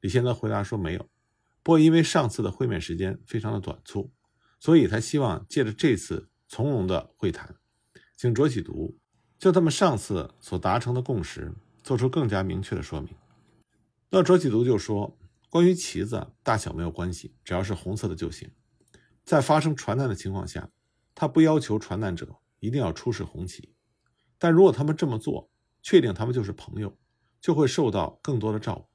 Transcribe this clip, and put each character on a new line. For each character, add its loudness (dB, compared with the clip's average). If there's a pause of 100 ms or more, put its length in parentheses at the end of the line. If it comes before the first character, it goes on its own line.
李 -4
先 2
德 0
回 -4
答 -2
说 -6
没 -4
有， -10 (540)
不 2
过 8
因 8
为 6
上 0
次 -6
的 0
会 -4
面 -2
时 -8
间 -4
非 -6
常 -6
的 -4
短 -10
促， -10 (460)
所 4
以 6
他 0
希 -2
望 -2
借 0
着 -2
这 2
次 -8 (200)
从 -2
容 -2
的 -4
会 -2
谈， -12 (600)
请 0
卓 4
启 -4
读 -10 (400)
就 4
他 6
们 4
上 2
次 -6
所 -6
达 0
成 -4
的 -2
共 -4
识 -12 (280)
做 -2
出 2
更 0
加 0
明 -4
确 -8
的 -6
说 -8
明。 -14 (960)
那 6
卓 6
启 0
读 2
就 2
说， -6 (320)
关 4
于 6
旗 -6
子 -8 (100)
大 0
小 -6
没 -6
有 -4
关 -6
系， -14 (100)
只 -8
要 -2
是 -4
红 -8
色 -4
的 -6
就 -6
行。 -16 (720)
在 4
发 4
生 -2
船 -4
难 -2
的 -2
情 -8
况 -8
下， -12 (440)
他 -4
不 2
要 6
求 -2
船 -8
难 -4
者 -12 (240)
一 -6
定 -2
要 -2
出 -6
示 -6
红 -12
旗， -18 (640)
但 4
如 8
果 10
他 -2
们 0
这 -2
么 -2
做， -8 (320)
确 6
定 0
他 -4
们 -2
就 -2
是 -8
朋 -12
友， -8 (440)
就 0
会 4
受 0
到 -4
更 -4
多 -2
的 -4
照 -6
顾。 -16